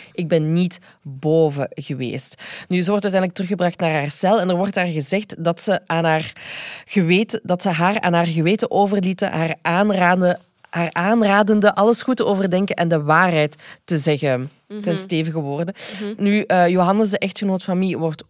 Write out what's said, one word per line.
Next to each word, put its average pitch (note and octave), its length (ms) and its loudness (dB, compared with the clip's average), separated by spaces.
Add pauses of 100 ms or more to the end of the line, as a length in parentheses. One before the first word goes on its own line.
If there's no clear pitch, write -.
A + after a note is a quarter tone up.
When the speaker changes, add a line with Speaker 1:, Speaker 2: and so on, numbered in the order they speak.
(140)
Speaker 1:
"Ik E3+ 140 -4
ben D#3 260 2
niet F3 260 0 (220)
boven D3 720 0
geweest." - 680 -8 (260)
Nu, F3+ 140 0
ze E3+ 80 -2
wordt G3+ 140 0
uiteindelijk F#3+ 300 0
teruggebracht F3+ 460 -2
naar E3 120 0
haar D3 200 -2
cel G3+ 280 2
en F#3 100 -2
er F3+ 60 2
wordt F#3+ 200 -2
haar F#3 120 0
gezegd E3 560 -4
dat E3+ 180 0
ze F#3+ 240 0
aan E3 200 -2
haar D#3 280 0 (520)
geweten, F#3+ 580 2
dat F3+ 180 -2
ze G3 80 0
haar F3 320 2
aan F3 120 2
haar E3+ 140 4
geweten E3+ 440 0
overlieten, F#3+ 600 0
haar D#3+ 300 -2
aanraden, F3+ 800 2 (300)
haar E3+ 240 -4
aanradende G#3 800 2
alles A3 260 2
goed B3+ 160 0
te A3 80 0
overdenken F#3+ 500 0
en E3+ 120 -2
de D#3+ 160 2
waarheid D#3 520 2 (300)
te E3+ 120 0
zeggen. C#3 540 0 (160)
Het G#3 160 -12
zijn F3 120 -2
Speaker 2:
Mhm. F#3 80 -6
Speaker 1:
stevige E3 360 -4
woorden. D3+ 340 -6 (280)
Speaker 2:
Mhm. G#3 120 -6 (100)
Speaker 1:
Nu, G3+ 180 2
eh, F3+ 260 4
Johannes, F#3 420 4
de G3 80 -2
echtgenoot F#3+ 460 -4
van F3+ 160 -2
Mie, F#3 180 -2
wordt D#3+ 320 -4